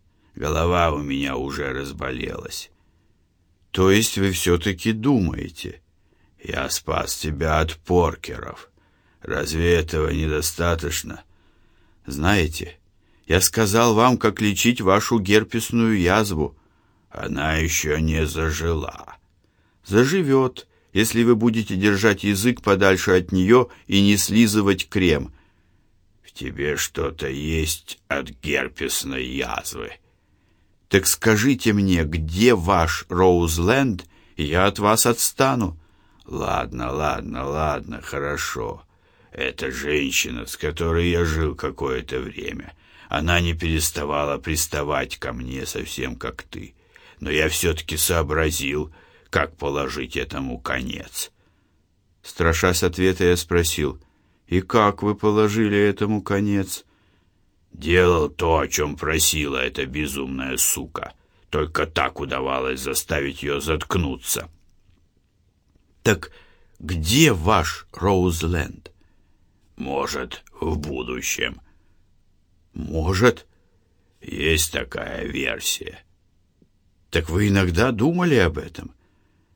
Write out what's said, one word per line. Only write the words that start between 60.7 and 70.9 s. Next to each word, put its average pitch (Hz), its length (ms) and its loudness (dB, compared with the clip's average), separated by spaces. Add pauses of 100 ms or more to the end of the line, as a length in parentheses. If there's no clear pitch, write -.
Только 76 360 -2
так - 340 -2
удавалось 65 640 -4
заставить 69 640 -4
её 71 160 -4
заткнуться». 76 920 -4 (1500)
«Так 101 300 2 (480)
где 92 540 4
ваш 87 580 2
Роузленд?» 87 1000 0 (840)
«Может, 67 680 -6 (160)
в 82 180 -2
будущем». 64 840 -6 (1120)